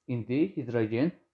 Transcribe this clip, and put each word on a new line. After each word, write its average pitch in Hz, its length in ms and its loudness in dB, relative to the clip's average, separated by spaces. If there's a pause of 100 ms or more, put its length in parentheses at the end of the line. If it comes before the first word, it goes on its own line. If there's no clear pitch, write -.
İndi 123 320 0 (160)
hidrogen 117 560 0 (220)